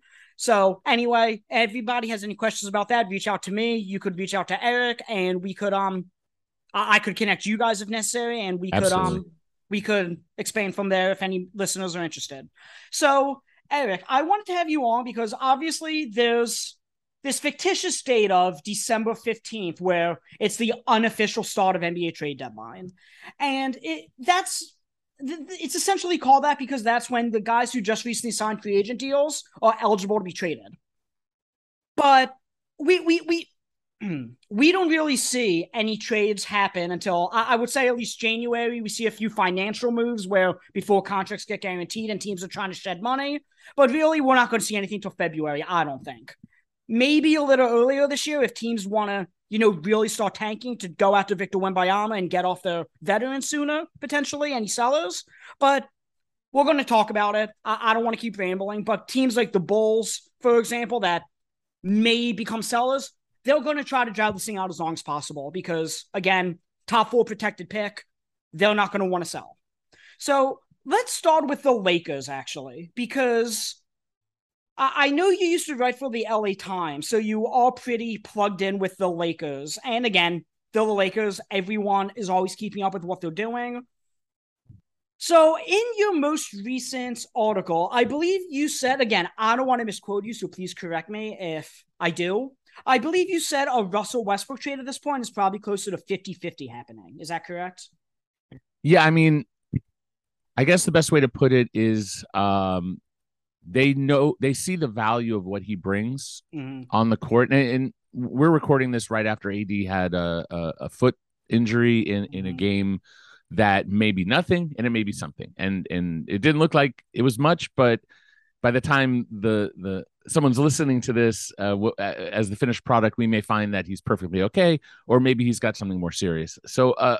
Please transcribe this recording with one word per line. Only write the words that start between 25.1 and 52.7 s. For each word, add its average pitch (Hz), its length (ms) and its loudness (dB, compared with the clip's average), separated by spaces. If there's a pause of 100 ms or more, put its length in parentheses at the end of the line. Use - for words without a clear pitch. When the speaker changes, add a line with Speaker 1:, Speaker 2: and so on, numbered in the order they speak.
Speaker 1:
th-, 285 300 -10
th-, 359 120 -12
it's 330 140 -6
essentially 359 420 0
called 269 280 4
that 285 120 2
because 262 240 -6
that's 233 280 0
when 240 200 0
the 214 120 -2
guys 233 320 0
who 247 80 -2
just 214 240 -2
recently 233 260 -6
signed 214 320 -4
free 202 140 0
agent 202 220 0
deals 285 440 0 (180)
are 226 200 6
eligible 208 360 2
to 208 60 -2
be 180 80 -10
traded. 131 420 -8 (1200)
But 269 360 6 (460)
we, 339 220 4
we, 330 260 2
we, 339 220 -2 (500)
<clears throat> 147 300 -6 (200)
we 269 220 4
don't 370 180 2
really 311 280 2
see 196 560 0
any 220 240 -2
trades 214 480 -2
happen 190 460 -2
until, 175 420 -2
I, 226 160 2
I 247 80 4
would 233 120 -2
say 262 180 0
at 247 100 0
least 233 220 -8
January. 233 600 -2
We 214 100 -8
see 226 180 -4
a 214 40 0
few 220 180 -6
financial 208 640 -2
moves 233 340 -2
where 185 280 2 (200)
before 196 280 2
contracts 190 440 -6
get 202 160 -8
guaranteed 190 500 -6
and 196 100 -6
teams 190 240 -8
are - 20 -14
trying 190 220 -6
to 175 80 -10
shed 175 240 -8
money. 277 400 -2 (340)
But 277 160 8
really, 311 300 4
we're 262 140 6
not 240 140 4
gonna 226 120 0
see 208 160 -4
anything 196 240 -6
till 190 100 -10
February, 156 560 -4
I 175 160 2
don't 139 220 -6
think. 127 320 -16 (500)
Maybe 294 480 4
a 302 60 2
little 262 260 4
earlier 262 400 4
this 277 180 -2
year 294 180 0
if 220 100 0
teams 220 340 -6
wanna, 202 400 -2 (220)
you 214 100 -2
know, 214 120 6
really 214 360 0
start 214 280 -2
tanking 220 420 -6
to 190 100 -10
go 196 260 4
after 202 220 2
Victor 190 220 -4
Wembanyama 185 600 0
and 180 120 -4
get 180 160 0
off 180 160 -2
their 170 240 -4 (160)